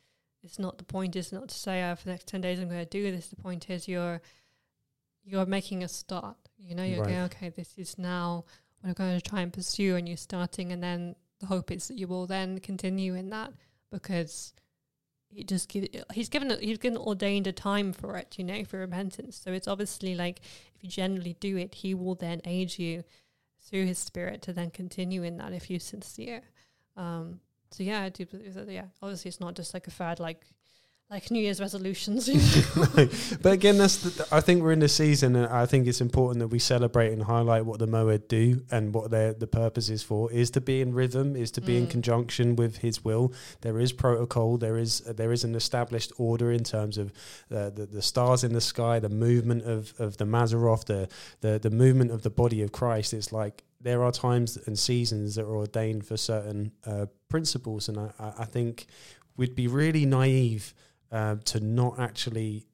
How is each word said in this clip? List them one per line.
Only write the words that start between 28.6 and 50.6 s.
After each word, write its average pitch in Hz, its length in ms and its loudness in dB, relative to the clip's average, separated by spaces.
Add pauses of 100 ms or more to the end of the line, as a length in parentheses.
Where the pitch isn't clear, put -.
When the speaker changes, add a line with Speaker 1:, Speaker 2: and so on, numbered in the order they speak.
Speaker 1:
Yeah, 190 180 -12 (140)
obviously 196 280 -10
it's 175 100 -12
not 175 160 -10
just, 170 180 -12
like, 185 140 -10
a 175 60 -14
fad, 170 260 -6
like, 165 260 -10 (640)
like 202 240 -12
New 233 80 0
Year's 196 200 0
resolutions. 196 680 -4
You 277 80 4
know? 151 720 8 (160)
Speaker 2:
<laughs> - 180 -6
But 190 100 8
again, 202 260 8
that's 196 200 8
the, 175 320 -4
I 156 100 8
think 175 220 6
we're 160 80 6
in 160 80 6
the 147 100 8
season, 139 460 6
and 120 120 6
I 120 200 4
think 127 220 6
it's 120 120 2
important 123 380 2
that 117 100 0
we 117 120 2
celebrate 120 520 4
and 110 120 -2
highlight 117 420 4
what 110 140 -4
the 113 80 0
Moed 110 400 4
do 120 420 4
and 107 240 0
what 110 160 -2
their, 110 240 2
the 113 140 -6
purpose 113 400 0
is 110 160 -4
for, 110 260 0
is 120 220 2
to 131 80 2
be 131 200 0
in 123 140 0
rhythm, 127 400 0
is 120 180 -4
to 127 80 -6
be 120 160 2
in 120 120 4
Speaker 1:
Mm. - 20 -8
Speaker 2:
conjunction 120 640 2
with 117 240 2
his 117 260 -2
will. 117 280 2 (300)
There 113 180 -2
is 123 120 2
protocol, 120 640 2
there 113 220 0
is, 117 220 0
there 113 320 -2
is 120 100 0
an 113 140 -2
established 117 600 -2
order 117 360 2
in 117 100 2
terms 107 340 -2
of, 101 160 -4 (380)
uh, 101 200 -4
the, 104 200 -10
the 101 120 -8
stars 123 420 4
in 117 80 2
the 117 80 2
sky, 117 400 2
the 107 80 0
movement 117 560 4
of, 110 340 -4
of 107 180 -4
the 104 100 -2
Mazaroth, 117 580 4